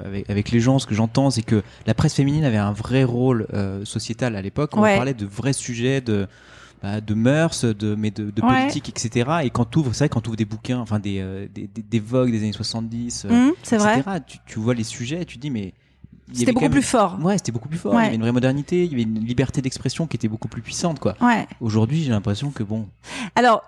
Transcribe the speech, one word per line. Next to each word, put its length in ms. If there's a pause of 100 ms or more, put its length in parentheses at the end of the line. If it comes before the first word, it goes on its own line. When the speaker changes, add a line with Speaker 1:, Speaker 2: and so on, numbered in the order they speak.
Speaker 1:
avec, 240
avec 220
les 80
gens, 180
ce 80
que 80
j'entends, 360
c'est 120
que 200 (240)
la 60
presse 220
féminine 320
avait 100
un 220
vrai 240
rôle, 520
euh, 300
sociétal 520
à 60
l'époque. 340
On 60
Speaker 2:
Ouais. 120
Speaker 1:
parlait 180
de 140
vrais 260
sujets, 480
de, 280 (520)
bah, 200
de 140
mœurs, 500
de, 320
mais 160
de, 180
de 100
Speaker 2:
Ouais. 200
Speaker 1:
politique, 340
et 60
cetera. 440
Et 60
quand 140
t'ouvres, 300
c'est 100
vrai, 40
quand 120
t'ouvres 160
des 80
bouquins, 340
enfin, 220
des, 180
euh, 340
des, 140
des, 160
des 160
Vogue 320
des 80
années 140
soixante-dix, 760
euh, 200
Speaker 2:
Mmh, 40 (120)
c'est 140
vrai. 160
Speaker 1:
et 20
cetera, 240
tu, 260
tu 140
vois 140
les 100
sujets, 400
tu 140
dis, 120
mais 240 (540)
il 60
y 40
Speaker 2:
C'était 60
Speaker 1:
avait 80
Speaker 2:
beaucoup 80
Speaker 1:
quand 60
même 140
Speaker 2:
plus 80
fort. 320
Speaker 1:
Ouais, 160
c'était 140
beaucoup 180
plus 100
fort. 160
Il 20
y 20
Speaker 2:
Ouais. 80
Speaker 1:
avait 80
une 60
vraie 100
modernité, 540
il 80
y 20
avait 80
une 220
liberté 360
d'expression 460
qui 100
était 120
beaucoup 180
plus 160
puissante, 380
quoi. 200
Speaker 2:
Ouais. 280 (120)
Speaker 1:
Aujourd'hui, 440
j'ai 60
l'impression 420
que 100
bon. 240 (480)
Speaker 2:
Alors, 340